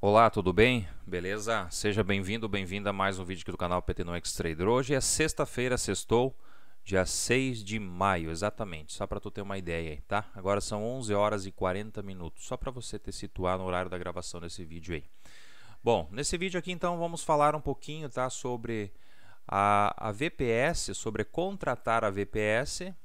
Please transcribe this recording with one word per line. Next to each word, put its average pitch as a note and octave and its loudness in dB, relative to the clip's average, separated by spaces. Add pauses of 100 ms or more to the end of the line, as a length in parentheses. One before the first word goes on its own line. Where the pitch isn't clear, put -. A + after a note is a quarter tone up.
Olá, G#2+ 10
tudo F#2+ 2
bem? A2+ 6 (220)
Beleza? G2 -2
Seja G#2 2
bem-vindo, G2 0
bem-vinda G2 -2
a G2+ 0
mais F#2+ 2
um F#2+ -4
vídeo F2+ -6
aqui - -6
do E2+ -6
canal F2+ 2
P - -2
T F2+ -2
no E2+ -4
X - -4
Trader. E2+ 0
Hoje B2 4
é C3+ 4
sexta-feira, B2+ 0
sextou, A#2+ 2 (460)
dia F#2 4
seis B2 2
de G#2 -2
maio, F2+ 2
exatamente, E2 -4
só G2+ -6
pra G2+ -4
tu G2+ -8
ter G#2 -8
uma G2 -6
ideia E2 -4
aí, D2+ -10
tá? G2+ -2
Agora G2 2
são G#2 -2
onze A#2 -2
horas G#2 2
e F#2+ -8
quarenta G2+ -2
minutos, F#2 -8
só B2+ -6
pra - -4
você A#2+ -8
ter - -10
situado F#2 -2
no F#2 -2
horário F2+ 0
da F2+ -6
gravação F2 -6
desse E2+ -8
vídeo E2 -6
aí. D2 -4 (760)
Bom, G#2 4
nesse C#3+ -2
vídeo F3+ -2
aqui F3+ -6
então F3 0
vamos E3+ -4
falar D3+ 6
um D3 -4
pouquinho, D3 -4
tá, B2+ 0
sobre A2+ -4 (540)
a, G2+ 4
a - -2
V A#2+ -2
P - -4
S, A#2+ 2
sobre G#2 -2
contratar C3+ 0
a G#2+ 4
V G2 0
P A2 -2
S B2 0 (120)